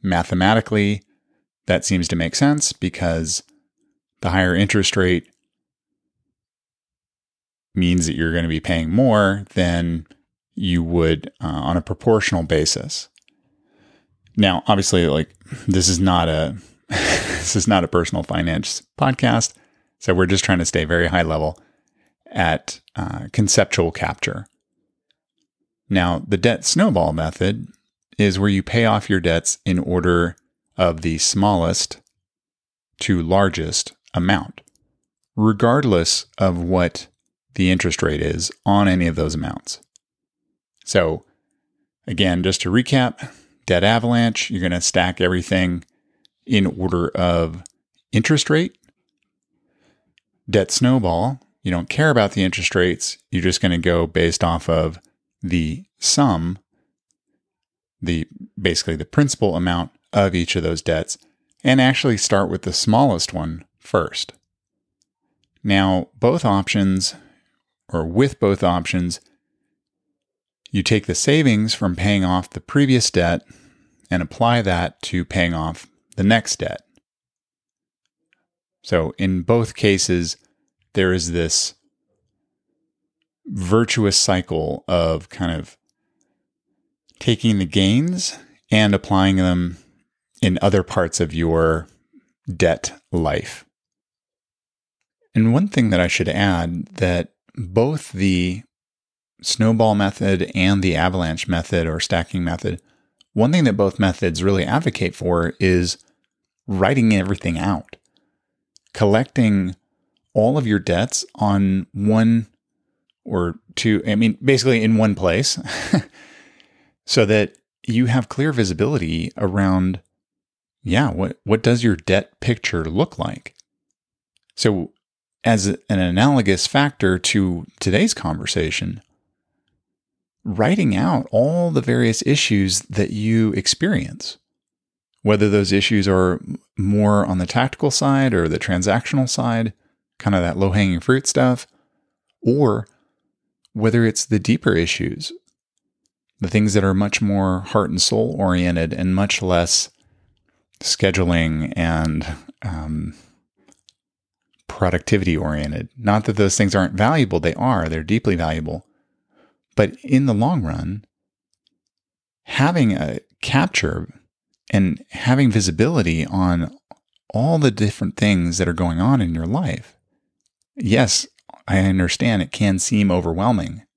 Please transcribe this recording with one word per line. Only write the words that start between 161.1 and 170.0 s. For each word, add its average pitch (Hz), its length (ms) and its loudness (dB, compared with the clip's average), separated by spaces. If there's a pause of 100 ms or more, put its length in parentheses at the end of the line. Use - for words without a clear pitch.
having 139 500 0
a 71 260 -4 (220)
capture - 640 -2 (640)
and 95 400 0
having 131 400 2
visibility 92 720 0
on 90 500 0 (580)
all 156 260 0
the 139 120 4
different 101 460 -4
things 90 400 2
that 92 100 0
are 87 60 -2
going 85 260 -2
on 120 220 2
in 85 140 -2
your 82 100 -4
life, 123 500 -6 (800)